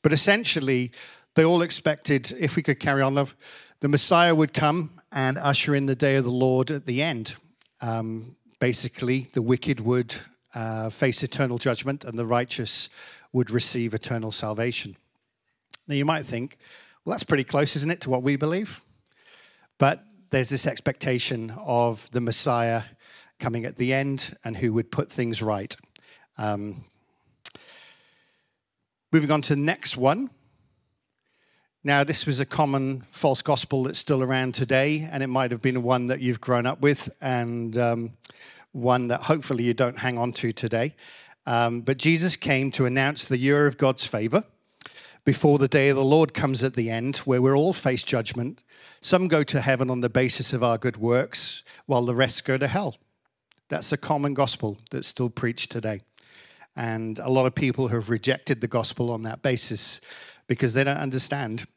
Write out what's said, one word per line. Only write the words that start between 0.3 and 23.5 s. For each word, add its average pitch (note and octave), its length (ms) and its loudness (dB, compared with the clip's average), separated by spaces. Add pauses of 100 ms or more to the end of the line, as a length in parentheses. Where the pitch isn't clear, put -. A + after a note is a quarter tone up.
they D#3+ 100 6
all E3+ 200 6
expected, D3+ 720 -2
if E3 180 -2
we E3 60 2
could C#3 180 0
carry C#3 220 2
on, C3+ 140 2
love, C#3+ 200 0 (440)
the C#3+ 80 -2
Messiah E3+ 480 6
would D#3 180 4
come D#3 380 0 (200)
and C3 280 0
usher C#3+ 340 2
in C#3 140 2
the C3+ 80 2
day C3+ 220 2
of C3 60 2
the A#2+ 60 0
Lord B2+ 400 2
at C#3+ 160 -6
the B2+ 160 -2
end. B2+ 320 -4 (480)
Um, A2+ 540 -6 (240)
basically, B2+ 760 -2
the B2+ 80 0
wicked B2+ 380 0
would, A#2+ 340 0 (400)
uh, A2+ 380 -6
face C3+ 320 0
eternal B2+ 340 -2
judgment C3+ 480 -2
and A#2 140 -8
the A#2 80 -2
righteous A#2+ 600 -2 (440)
would B2+ 160 2
receive A#2 460 -2
eternal A2 360 -4
salvation. G#2+ 640 -4 (920)
Now, C#3+ 80 -4
you C#3 100 0
might D#3 220 0
think, B2 320 -8 (440)
"Well, F3+ 120 -4
that's - 80 -8
pretty C#3 200 0
close, D3 320 0
isn't D3 140 -2
it, E3+ 120 -4
to C3 100 -4
what B2+ 100 0
we C#3+ 140 2
believe?" E3 460 -4 (960)
But - 260 2 (280)
there's B2+ 180 0
this C3+ 160 -2
expectation B2 920 -2
of A#2+ 520 0
the B2 100 -2
Messiah A#2 640 0 (560)
coming A#2 260 -4